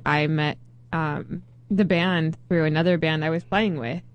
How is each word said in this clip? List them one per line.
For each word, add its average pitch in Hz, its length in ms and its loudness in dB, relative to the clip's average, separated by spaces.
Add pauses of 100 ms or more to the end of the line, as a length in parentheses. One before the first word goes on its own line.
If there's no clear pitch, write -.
I 151 220 2
met, 151 300 -2 (340)
um, 156 500 -4 (280)
the 202 140 4
band 170 520 2 (120)
through 170 160 2
another 165 320 2
band 160 280 0
I 160 60 0
was 170 140 -2
playing 196 340 0
with, 127 240 -6 (120)